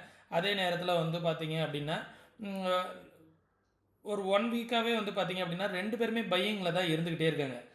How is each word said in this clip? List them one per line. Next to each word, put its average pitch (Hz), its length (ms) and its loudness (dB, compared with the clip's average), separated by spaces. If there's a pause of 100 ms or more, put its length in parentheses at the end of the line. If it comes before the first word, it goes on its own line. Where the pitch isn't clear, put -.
(300)
அதே 185 240 2
நேரத்துல 175 580 2
வந்து 175 80 -2
பாத்தீங்க 160 380 0
அப்படின்னா, 151 500 -2 (300)
ம், 190 460 -2 (1160)
ஒரு 202 240 -4
ஒன் 214 280 4
வீக்காவே 233 500 2
வந்து 202 80 -2
பாத்தீங்க 185 260 0
அப்படின்னா 180 300 -2
ரெண்டு 196 300 -2
பேருமே 226 240 0
பையிங்ல 185 500 0
தான் 180 140 2
இருந்துகிட்டே 160 360 0
இருக்காங்க. 143 420 0 (120)